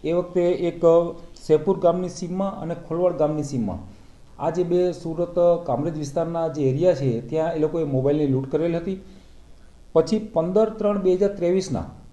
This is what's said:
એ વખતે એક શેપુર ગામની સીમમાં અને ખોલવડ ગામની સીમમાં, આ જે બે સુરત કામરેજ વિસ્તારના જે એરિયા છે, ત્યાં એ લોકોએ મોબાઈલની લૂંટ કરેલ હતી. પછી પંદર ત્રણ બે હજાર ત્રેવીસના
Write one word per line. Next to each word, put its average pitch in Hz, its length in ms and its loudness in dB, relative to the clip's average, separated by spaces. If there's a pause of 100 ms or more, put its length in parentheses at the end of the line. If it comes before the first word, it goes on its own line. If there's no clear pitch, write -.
એ 156 100 -2
વખતે 175 280 0
એક 175 400 0 (640)
શેપુર 156 320 2
ગામની 180 300 2
સીમમાં 185 500 -6
અને 160 160 -6 (140)
ખોલવડ 175 240 2
ગામની 151 300 0
સીમમાં, 117 340 -4 (640)
આ 151 80 0
જે 175 140 0
બે 175 280 2
સુરત 170 440 -6 (320)
કામરેજ 151 300 -2
વિસ્તારના 165 500 -4
જે 143 220 0
એરિયા 165 240 2
છે, 131 280 -2
ત્યાં 160 320 -2
એ 160 60 -4
લોકોએ 156 240 0
મોબાઈલની 143 440 0
લૂંટ 135 240 -2
કરેલ 165 240 0
હતી. 190 260 -6 (920)
પછી 165 260 4
પંદર 208 500 0
ત્રણ 208 320 0
બે 185 120 4
હજાર 196 160 2
ત્રેવીસના 175 540 -2 (300)